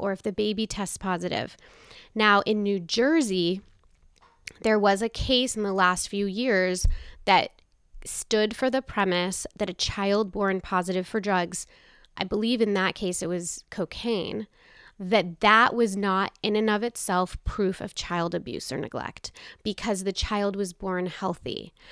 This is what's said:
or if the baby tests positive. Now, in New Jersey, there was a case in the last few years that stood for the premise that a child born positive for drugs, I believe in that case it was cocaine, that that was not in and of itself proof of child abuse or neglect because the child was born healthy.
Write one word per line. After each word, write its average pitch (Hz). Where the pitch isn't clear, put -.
or 202
if 190
the 214
baby 214
tests -
positive. 175
Now, 208
in 208
New 202
Jersey, 196
there 220
was 196
a 226
case 254
in 214
the 196
last 185
few 202
years 190
that 185
stood 214
for 262
the 262
premise 185
that 190
a 180
child 202
born 190
positive 185
for 220
drugs, 185
I -
believe 220
in 208
that 190
case 180
it 156
was 175
cocaine, 208
that 180
that 220
was 226
not 196
in 214
and 220
of 208
itself 185
proof 190
of -
child 170
abuse -
or -
neglect -
because 202
the 190
child 202
was 196
born 180
healthy. -